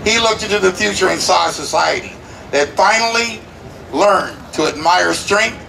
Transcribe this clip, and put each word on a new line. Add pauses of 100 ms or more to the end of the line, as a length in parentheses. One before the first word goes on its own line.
He
looked
into
the
future
and
saw
a
society (400)
that
finally (540)
learned (160)
to
admire
strength (100)